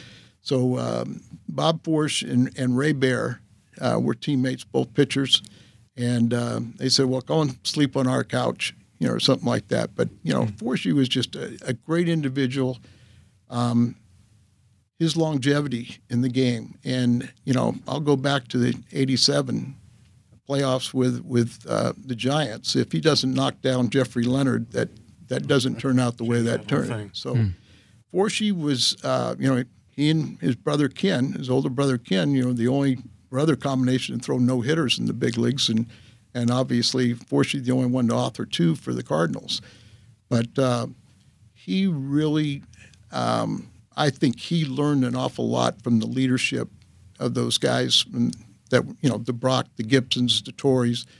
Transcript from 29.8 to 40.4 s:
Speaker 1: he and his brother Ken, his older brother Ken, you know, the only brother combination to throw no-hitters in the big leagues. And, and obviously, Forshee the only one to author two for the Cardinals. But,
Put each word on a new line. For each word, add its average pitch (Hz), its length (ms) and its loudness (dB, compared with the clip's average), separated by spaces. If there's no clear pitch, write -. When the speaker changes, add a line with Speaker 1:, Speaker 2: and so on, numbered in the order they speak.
Speaker 1:
he 147 200 0
and 156 300 0
his 127 160 0
brother 147 340 0
Ken, 139 440 0
his 131 160 -6
older 139 200 2
brother 131 280 0
Ken, 165 380 0
you 131 100 2
know, 127 80 0
the 117 140 0
only 135 320 2
brother 143 280 2
combination 131 600 0
to 120 60 -8
throw 135 140 -2
no-hitters 127 600 2
in 117 80 -4
the 110 80 -2
big 117 240 -2
leagues. 120 320 0
And, 113 160 0
and 120 160 -2
obviously, 123 640 0
Forshee 139 500 -2
the 123 100 0
only 127 140 2
one 123 200 2
to 117 80 0
author 123 300 -4
two 170 300 0
for 127 180 -8
the 120 100 -4
Cardinals. - 580 -2
But, 117 280 0